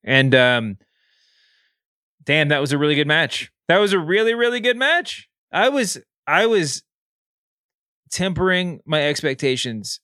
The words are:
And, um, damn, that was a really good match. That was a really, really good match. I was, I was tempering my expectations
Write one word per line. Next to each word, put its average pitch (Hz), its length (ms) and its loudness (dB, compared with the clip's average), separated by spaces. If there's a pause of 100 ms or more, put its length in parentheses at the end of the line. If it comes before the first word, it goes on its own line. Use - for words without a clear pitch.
And, 135 320 2
um, 120 440 2 (1500)
damn, 147 240 2
that 143 120 2
was 139 120 -2
a 147 60 0
really 147 180 2
good 147 100 0
match. 151 460 -2 (160)
That 175 100 4
was 208 140 2
a 190 80 2
really, 214 340 0
really 240 260 0
good 240 160 0
match. 302 520 -4 (240)
I 214 160 2
was, 262 280 -2 (300)
I 175 200 2
was 185 360 0 (1300)
tempering 180 720 -2
my 151 240 0
expectations 131 960 -4